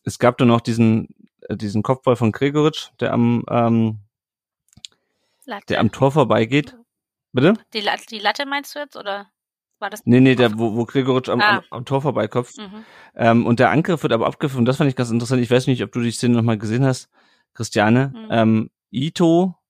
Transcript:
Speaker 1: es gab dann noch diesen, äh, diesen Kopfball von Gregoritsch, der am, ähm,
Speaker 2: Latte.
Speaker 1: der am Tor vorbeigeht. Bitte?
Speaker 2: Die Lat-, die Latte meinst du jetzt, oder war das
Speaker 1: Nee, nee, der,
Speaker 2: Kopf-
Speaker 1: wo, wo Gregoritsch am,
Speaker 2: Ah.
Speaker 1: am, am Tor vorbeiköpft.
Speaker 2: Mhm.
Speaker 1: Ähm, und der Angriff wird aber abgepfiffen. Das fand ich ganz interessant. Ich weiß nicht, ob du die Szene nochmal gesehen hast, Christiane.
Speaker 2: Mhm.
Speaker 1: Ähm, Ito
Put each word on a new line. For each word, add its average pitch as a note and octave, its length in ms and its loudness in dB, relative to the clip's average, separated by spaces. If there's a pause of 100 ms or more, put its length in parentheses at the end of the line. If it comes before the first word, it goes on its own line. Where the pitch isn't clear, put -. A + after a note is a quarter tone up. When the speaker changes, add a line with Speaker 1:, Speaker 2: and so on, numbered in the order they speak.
Speaker 1:
es - 140 -8
gab B2 200 2
dann B2+ 100 4
noch A#2 120 4
diesen, A2+ 480 0 (340)
äh, - 140 -8
diesen G#2 280 -4
Kopfball B2+ 320 0
von A2 160 0
Gregoritsch, D3 580 -2 (100)
der A2 120 -2
am, A#2 360 0
ähm, A2+ 520 0 (1500)
Speaker 2:
Latte. G#3+ 220 -12
Speaker 1:
der - 120 -2
am A2+ 120 2
Tor C3+ 200 2
vorbeigeht. A#2+ 640 0 (560)
Bitte? D3+ 220 4 (200)
Speaker 2:
Die A3 60 -6
Lat-, - 300 -4
die A3 80 -14
Latte G#3+ 280 -4
meinst C#4 280 -10
du D4 60 -12
jetzt, C#4+ 160 -16
oder G3+ 340 -12 (480)
war G3+ 120 -8
das - 140 -14
Speaker 1:
Nee, A#2+ 160 6
nee, C3 140 6
der, A#2+ 160 2
Speaker 2:
Kopf- G#2+ 80 -6
Speaker 1:
wo, A2+ 180 -2
wo A#2 80 -2
Gregoritsch B2+ 440 -2
am, G#2 120 -2
Speaker 2:
Ah. G#3 180 2
Speaker 1:
am, F#3 120 -10
am - 140 -12
Tor C3+ 180 -4
vorbeiköpft. A#2+ 560 -4
Speaker 2:
Mhm. G#3+ 260 -18 (320)
Speaker 1:
Ähm, A#2 300 4
und A#2 120 2
der A#2+ 120 4
Angriff D#3 320 0
wird C#3 100 -2
aber A2+ 140 0
abgepfiffen. C3 380 -2
Das C3 120 0
fand D3 140 2
ich B2+ 60 -6
ganz A#2+ 140 -4
interessant. A#2+ 320 -2
Ich A2+ 80 -4
weiß B2+ 160 2
nicht, B2 160 0
ob G#2 100 -6
du - 80 -4
die A#2 100 -2
Szene A#2+ 260 0
nochmal A2+ 220 0
gesehen A2+ 260 -2
hast, C3 240 -2 (460)
Christiane. A#2 600 2
Speaker 2:
Mhm. A3+ 160 -16
Speaker 1:
Ähm, A2 400 2 (200)
Ito E3+ 640 0 (160)